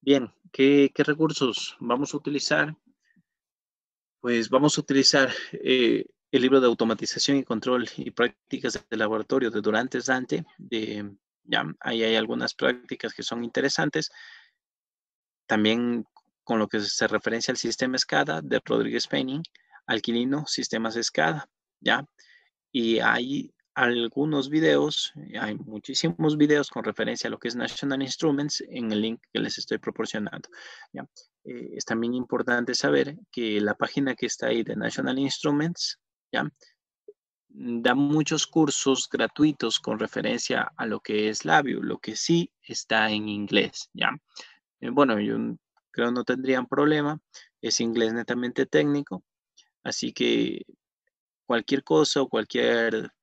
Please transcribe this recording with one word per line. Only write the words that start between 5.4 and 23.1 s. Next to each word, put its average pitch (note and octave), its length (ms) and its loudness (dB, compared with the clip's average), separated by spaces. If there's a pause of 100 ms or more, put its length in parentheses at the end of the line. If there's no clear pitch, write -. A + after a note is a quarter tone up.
eh, A#2 540 2 (260)
el C3 100 6
libro C3 180 8
de B2+ 60 4
automatización A#2 680 0
y C3+ 80 0
control A#2+ 520 -2
y B2+ 140 -8
prácticas - 800 -4
de A2+ 60 -4
laboratorio A2 560 0
de G#2+ 80 0
Durantes A2 460 0
Dante. C3 380 -2 (140)
De, G#2+ 580 -6 (260)
ya, A#2 220 -4 (160)
ahí A#2 240 -2
hay A2+ 100 2
algunas A#2 400 -2
prácticas - 580 -2
que A#2 120 -10
son A#2+ 180 -6
interesantes. D3 680 -2 (1400)
También A2+ 580 2 (400)
con A#2 160 0
lo G#2 80 0
que A2 120 -2
se G#2 280 -2
referencia A2+ 420 -2
al B2 60 0
sistema B2+ 420 -4
scada D3 440 -2
de B2 220 -2
Rodríguez A#2 440 -2
Penning, C#3 340 -4 (440)
Alquilino, B2 600 -2
Sistemas A2+ 560 -4
scada, D#3+ 460 -2 (320)
¿ya? A#2+ 260 0 (640)
Y A2+ 300 2
hay A#2+ 520 -2 (220)